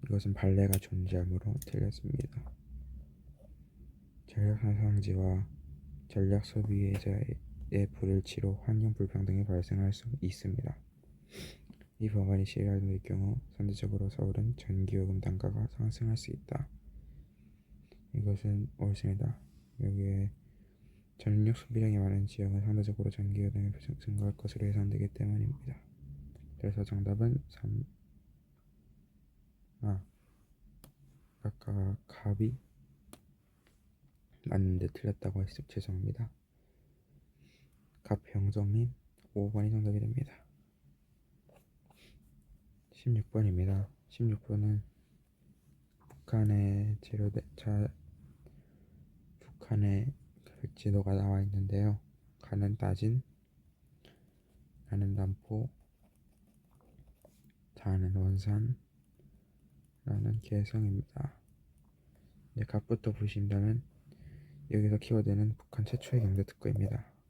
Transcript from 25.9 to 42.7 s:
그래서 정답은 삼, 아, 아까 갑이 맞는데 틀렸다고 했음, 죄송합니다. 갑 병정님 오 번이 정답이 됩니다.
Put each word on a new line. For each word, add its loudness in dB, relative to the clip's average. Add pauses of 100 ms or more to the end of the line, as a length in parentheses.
그래서 -2
정답은 2
삼, -4 (2000)
아, 0 (1400)
아까 -2 (100)
갑이 -2 (1900)
맞는데 0
틀렸다고 -4
했음, -8
죄송합니다. -6 (1700)
갑 0
병정님 0 (440)
오 0
번이 0
정답이 2
됩니다. -2 (2500)